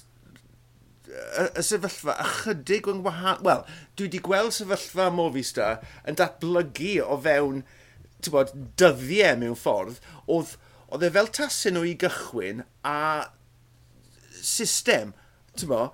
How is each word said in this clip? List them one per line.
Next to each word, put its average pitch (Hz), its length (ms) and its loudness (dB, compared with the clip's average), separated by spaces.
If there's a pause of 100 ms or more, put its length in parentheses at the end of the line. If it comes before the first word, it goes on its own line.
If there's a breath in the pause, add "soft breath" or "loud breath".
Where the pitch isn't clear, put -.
(1080)
y, 64 380 -4
y 170 160 -2
sefyllfa 185 540 -2
ychydig 202 680 -2
yn 196 160 -2
wahan-, 185 400 0
wel, 175 200 4 (280 loud breath)
dwi 196 160 -6
'di 175 140 -6
gweld 196 320 2
sefyllfa 190 560 -2
Movistar 127 720 -2 (200 loud breath)
yn 151 140 -6
datblygu 170 840 0
o 131 180 0
fewn, 139 460 2 (540 soft breath)
t'bod, 139 340 2 (220)
dyddiau 156 640 6
mewn 120 180 -2
ffordd, 110 440 -2 (240 loud breath)
oedd, 165 320 0 (360 soft breath)
oedd 147 120 -2
e 170 80 4
fel 220 180 4
tasen 226 460 -2
nhw 170 100 0
i 170 100 -2
gychwyn 113 680 -4 (160)
a 147 180 -2 (1300)
system, 110 840 0 (420 soft breath)
t'mo, 131 380 0